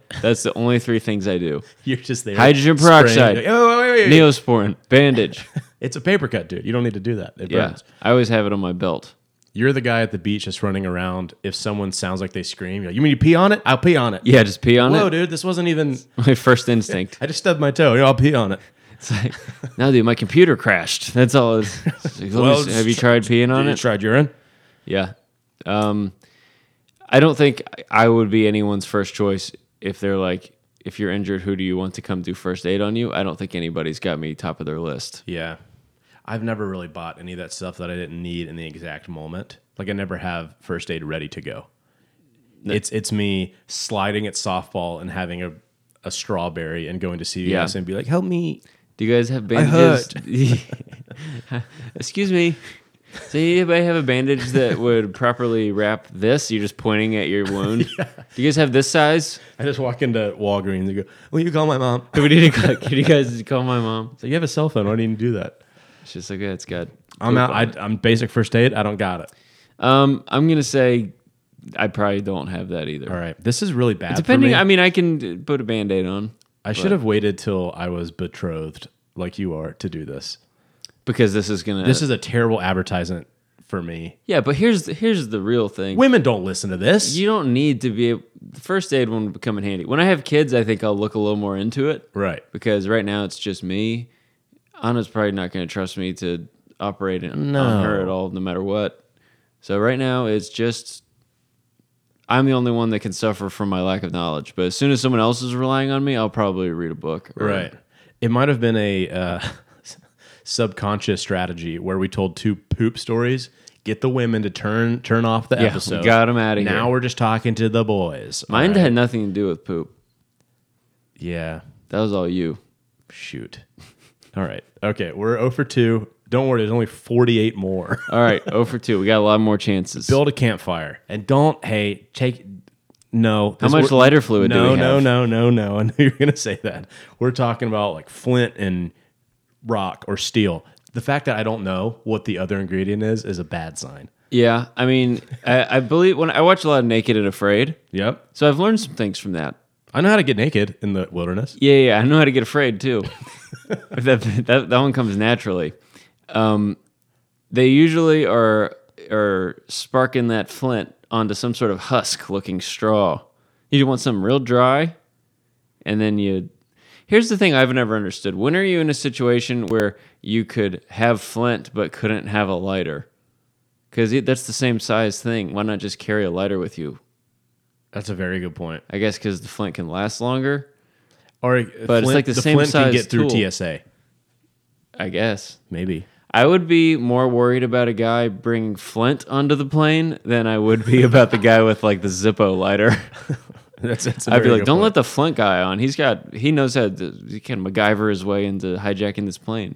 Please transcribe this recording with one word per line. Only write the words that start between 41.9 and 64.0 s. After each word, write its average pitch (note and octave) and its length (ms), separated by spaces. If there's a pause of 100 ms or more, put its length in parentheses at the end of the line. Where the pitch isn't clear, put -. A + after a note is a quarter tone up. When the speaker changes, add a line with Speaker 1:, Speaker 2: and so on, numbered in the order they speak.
Speaker 1:
No. G#2 100
Speaker 2:
It's, G#2+ 180
it's A2 200
me G2+ 420 (140)
sliding G#2 580
at G2 80
softball F2 640
and F2+ 120
having F2+ 320
a, F2 80 (520)
a G2 60
strawberry E2+ 760
and F2+ 120
going F2 200
to E2 60
C F2+ 200
V F#2 100
S F2+ 200
Speaker 1:
Yeah. - 20
Speaker 2:
and F#2 80
be F2+ 80
like, G2 140
"Help F3 180
me." E3+ 380 (340)
Speaker 1:
Do A2 80
you A2+ 100
guys A#2+ 140
have B2+ 140
Speaker 2:
I G2+ 40
Speaker 1:
bandages? C3 1160 (840)
Speaker 2:
hurt. A#2+ 140 (160)
Speaker 1:
<laughs> A#2+ 160
Excuse F#3+ 360
me. F3 240 (720)
So - 100
anybody E3+ 460
have E3+ 100
a D#3+ 80
bandage C3 480
that B2 260
would A2+ 360
properly A#2+ 580
wrap G#2 420
this? A2+ 380
You're G#2+ 100
just G2+ 160
pointing A2 380
at G2 140
your G2+ 160
wound. G2 480
Speaker 2:
<laughs> - 40
Yeah. - 100 (280)
Speaker 1:
Do B2 60
you C3+ 60
guys D3 100
have D3 160
this C3+ 160
size? D#3 500 (180)
Speaker 2:
I A2+ 60
just C3 160
walk B2 220
into A2+ 380
Walgreens G2 500
and G2 60
go, G2+ 80 (280)
"Will D#3 80
you E3+ 120
call D#3 140
my D3+ 120
mom?" B2 360
Speaker 1:
Do D3 100
we D3 60
need D#3+ 240
to A2+ 80
call, C3 140
can - 220
you C#3 60
guys B2+ 400
call B2+ 200
my B2+ 160
mom? A2+ 400